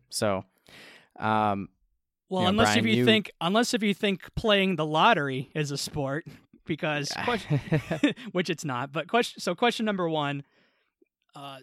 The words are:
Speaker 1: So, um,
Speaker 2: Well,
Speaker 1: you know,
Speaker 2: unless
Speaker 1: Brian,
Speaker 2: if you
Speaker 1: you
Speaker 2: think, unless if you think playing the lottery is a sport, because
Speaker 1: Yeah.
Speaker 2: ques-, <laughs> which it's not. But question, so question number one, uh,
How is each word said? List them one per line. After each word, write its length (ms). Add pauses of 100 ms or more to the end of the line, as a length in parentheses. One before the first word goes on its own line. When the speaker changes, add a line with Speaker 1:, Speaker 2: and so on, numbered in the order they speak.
Speaker 1:
So, 340 (760)
um, 500 (600)
Speaker 2:
Well, 120
Speaker 1:
you 40
know, 40
Speaker 2:
unless 240
Speaker 1:
Brian, 60
Speaker 2:
if 60
you 120
Speaker 1:
you 80
Speaker 2:
think, 260 (100)
unless 340
if 80
you 100
think 420
playing 420
the 80
lottery 680
is 180
a 60
sport, 480 (400)
because 500
Speaker 1:
Yeah. 220
Speaker 2:
ques-, 760 (100)
<laughs> 80
which 180
it's 160
not. 260
But 160
question, 340
so 120
question 320
number 240
one, 340 (920)
uh, 280